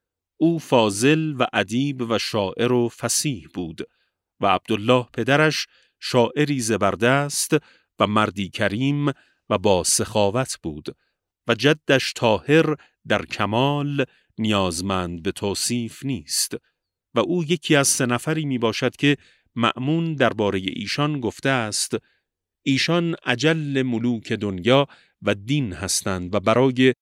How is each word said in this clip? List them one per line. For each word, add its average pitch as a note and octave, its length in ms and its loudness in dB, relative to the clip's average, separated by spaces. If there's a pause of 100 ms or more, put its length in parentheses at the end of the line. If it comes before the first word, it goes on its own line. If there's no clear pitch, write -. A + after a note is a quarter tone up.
(380)
او E3 220 2
فاضل C3+ 800 2
و A#2+ 140 2
ادیب B2 560 -2
و A2 80 0
شاعر G#2+ 540 -2
و A#2+ 180 2
فصیح A#2 640 -4
بود E2 280 -8 (580)
و G2+ 80 2
عبدالله A2 680 2
پدرش C#3+ 540 0 (320)
شاعری C#3 600 0
زبردست A2+ 1000 0 (420)
و G2+ 80 2
مردی G2+ 420 0
کریم C3+ 600 -2 (380)
و G#2+ 80 0
با F#2 260 4
سخاوت G#2+ 800 0
بود D2 320 -10 (520)
و A#2 80 2
جدش C#3 600 2
طاهر D3 600 2 (320)
در G#2 180 0
کمال C#3 800 -2 (320)
نیازمند F#2 840 -2
به F#2+ 80 -4
توصیف A2+ 720 -4
نیست - 500 -6 (580)
و F#3 60 2
او F3 240 0
یکی D#3 320 0
از C#3 120 4
سه - 180 0
نفری D3+ 400 -2
می‌باشد A#2+ 500 -2
که C#3+ 220 2 (380)
مأمون D3 580 0
درباره G#2 600 0
ایشان D3 440 -4
گفته A#2 300 -4
است: A#2 460 -2 (680)
«ایشان E3 520 0 (100)
اجل C#3 560 0
ملوک A#2+ 520 -2
دنیا G#2 540 2 (340)
و G#2 140 2
دین A2 380 -2
هستند F#2 640 -4
و G2+ 40 2
برای B2 640 4